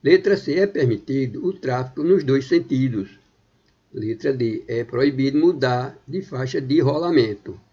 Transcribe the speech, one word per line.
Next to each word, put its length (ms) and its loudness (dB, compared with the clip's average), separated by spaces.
Letra 340 4
C, 220 -2
é 80 4
permitido 760 -2
o 80 0
tráfego 500 -4
nos 200 4
dois 240 0
sentidos. 720 0
Letra 400 -4
D, 340 -4
é 160 -4
proibido 540 0
mudar 680 0
de 160 -6
faixa 380 -6
de 220 2
rolamento. 800 0